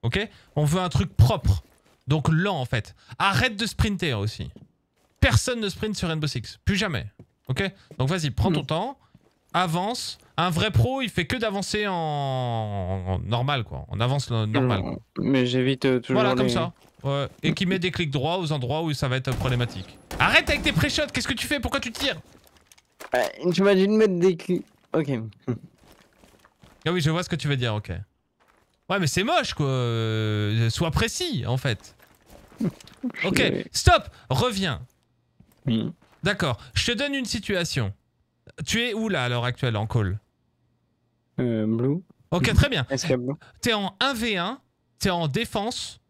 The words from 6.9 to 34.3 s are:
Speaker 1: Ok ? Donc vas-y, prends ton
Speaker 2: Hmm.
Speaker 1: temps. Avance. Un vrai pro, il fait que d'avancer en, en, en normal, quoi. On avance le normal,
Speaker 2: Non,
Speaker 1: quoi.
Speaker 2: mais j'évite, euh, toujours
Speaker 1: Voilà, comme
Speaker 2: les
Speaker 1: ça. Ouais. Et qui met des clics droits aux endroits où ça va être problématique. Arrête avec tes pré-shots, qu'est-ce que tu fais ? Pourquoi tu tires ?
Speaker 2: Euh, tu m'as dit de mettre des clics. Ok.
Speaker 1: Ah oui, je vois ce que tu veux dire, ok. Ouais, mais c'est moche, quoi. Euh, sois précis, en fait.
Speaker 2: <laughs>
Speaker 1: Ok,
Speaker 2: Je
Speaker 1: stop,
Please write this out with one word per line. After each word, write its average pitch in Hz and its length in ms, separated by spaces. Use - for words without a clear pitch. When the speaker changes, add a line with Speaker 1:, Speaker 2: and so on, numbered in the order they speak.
Speaker 1:
Ok ? 135 140
Donc 131 100
vas-y, 160 220
prends - 220
ton 143 100
Speaker 2:
Hmm. 127 40
Speaker 1:
temps. 180 320
Avance. 180 640
Un 170 140
vrai 175 200
pro, 262 320
il 220 80
fait 175 160
que - 100
d'avancer 208 500
en, 196 60
en, 120 1120
en 87 60
normal, 120 440
quoi. 69 240
On 98 120
avance 127 300
le 110 160
normal, 117 340
Speaker 2:
Non, - 140
Speaker 1:
quoi. - 80
Speaker 2:
mais 131 280
j'évite, 127 380
euh, 131 160
toujours 123 220
Speaker 1:
Voilà, 107 120
comme 127 120
Speaker 2:
les 127 60
Speaker 1:
ça. 170 200
Ouais. 139 220
Et 160 100
qui 185 140
met 185 120
des 180 120
clics 165 200
droits 151 280
aux 165 120
endroits 147 320
où 160 120
ça 135 140
va 127 80
être 131 200
problématique. 120 640
Arrête 214 300
avec 285 140
tes 285 100
pré-shots, 285 400
qu'est-ce - 160
que 277 60
tu - 120
fais ? 294 140
Pourquoi 254 200
tu 240 120
tires ? 247 240
Speaker 2:
Euh, 123 40
tu 175 100
m'as 202 120
dit 190 120
de 208 60
mettre 214 260
des 175 180
clics. - 280
Ok. 143 160
Speaker 1:
Ah 160 60
oui, 180 80
je 151 100
vois 170 120
ce 175 60
que 175 80
tu 156 120
veux 143 80
dire, 120 180
ok. 107 160
Ouais, 190 100
mais 175 100
c'est 180 160
moche, 302 280
quoi. 147 140
Euh, 113 1040
sois 165 220
précis, 247 540
en 120 120
fait. - 360
Speaker 2:
<laughs> 226 40
Speaker 1:
Ok, 180 140
Speaker 2:
Je - 340
Speaker 1:
stop, - 360